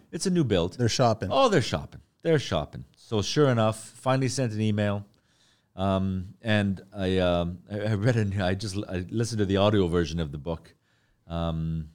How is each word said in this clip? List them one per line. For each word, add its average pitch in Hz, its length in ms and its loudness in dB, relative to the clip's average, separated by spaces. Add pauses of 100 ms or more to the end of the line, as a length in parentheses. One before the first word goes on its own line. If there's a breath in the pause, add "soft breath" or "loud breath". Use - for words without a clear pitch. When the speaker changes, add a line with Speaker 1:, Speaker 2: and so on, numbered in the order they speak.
(120)
Speaker 1:
it's 175 140 -6
a 196 40 0
new 175 160 2
build. 92 320 2
Speaker 2:
They're 123 120 0
shopping. 110 420 0
Speaker 1:
Oh, 262 180 4
they're 175 120 4
shopping. - 380 -6 (220)
They're 160 180 2
shopping. 73 460 -4 (100)
So - 260 -4
sure 143 280 2
enough, 110 280 2 (180)
finally 131 340 0
sent 120 240 -2
an 107 80 -2
email. 104 440 0 (680)
Um, 95 680 -2
and 104 400 0 (140)
I, 95 220 0
um, 87 420 2 (100)
I, 101 120 -6
I 107 140 -2
read 113 200 0
it. 104 240 -2
I 92 160 0
just, 98 220 -8 (120)
I 92 200 -4
listened 110 300 -4
to 101 60 2
the 98 120 2
audio 101 300 4
version 82 320 0
of 76 120 -4
the 76 60 -10
book. 82 360 -10 (540)
Um, 80 680 -4